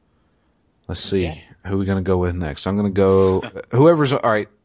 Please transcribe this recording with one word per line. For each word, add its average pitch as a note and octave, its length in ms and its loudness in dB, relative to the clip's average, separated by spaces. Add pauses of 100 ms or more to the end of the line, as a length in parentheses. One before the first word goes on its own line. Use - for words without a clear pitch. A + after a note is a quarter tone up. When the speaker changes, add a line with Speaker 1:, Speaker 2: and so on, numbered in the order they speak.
(880)
Speaker 1:
Let's F2+ 140 -8
see. F#2+ 240 -2
Speaker 2:
Yeah. D#2 100 -8 (320)
Speaker 1:
Who G2 80 -4
are - 20 0
we G2 80 -2
gonna F#2+ 160 -2
go F2+ 160 0
with F2+ 160 0
next? D#2+ 320 -6
I'm G2+ 120 -2
gonna G#2 120 0
go, F#2+ 520 2
<laughs> - 280 -14
whoever's, D3 440 4
all - 100 -2
right, G#2+ 240 0 (180)